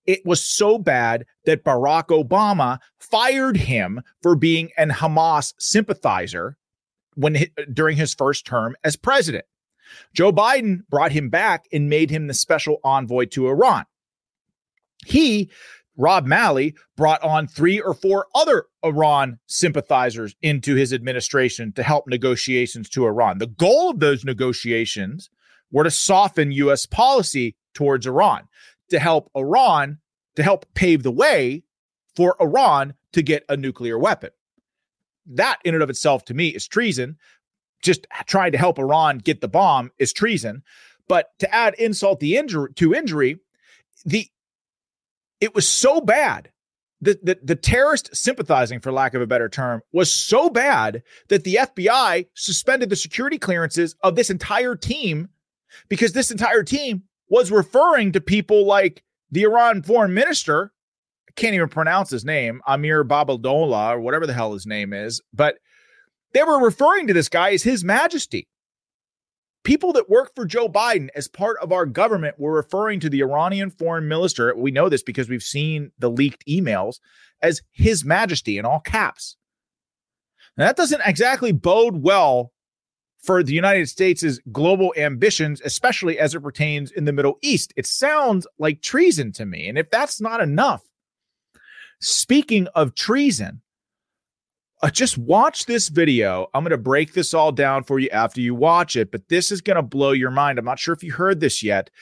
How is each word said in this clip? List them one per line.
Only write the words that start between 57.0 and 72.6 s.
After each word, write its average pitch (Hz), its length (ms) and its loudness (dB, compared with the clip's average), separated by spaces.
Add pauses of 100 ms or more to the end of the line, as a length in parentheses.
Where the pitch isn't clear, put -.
was 202 220 2
referring 226 640 4
to 190 100 0
people 208 420 2
like 196 400 2 (260)
the 180 120 0
Iran 220 400 4
foreign 196 320 2
minister 202 580 -2 (640)
can't 226 160 0
even 170 140 0
pronounce 165 420 0
his 113 140 -6
name, 131 420 -4
Amir 147 380 0
Babadola 131 920 0
or 123 60 -6
whatever 147 260 -2
the 131 80 -4
hell 113 180 -4
his 98 140 -12
name 104 260 -8
is, 107 300 -10 (100)
but 143 240 0 (800)
they 262 80 4
were 302 200 2
referring 302 440 2
to 202 80 2
this 165 160 0
guy 180 220 0
as 190 100 0
His 233 200 -2
Majesty. 247 640 -2 (1160)
People 320 300 0
that 226 160 0
work 254 240 4
for 247 100 -8
Joe 226 240 -2
Biden 202 460 0
as 143 120 -8
part 220 360 -4
of 175 100 -4
our 180 140 0
government 160 520 -2
were 147 140 -4
referring 190 480 -2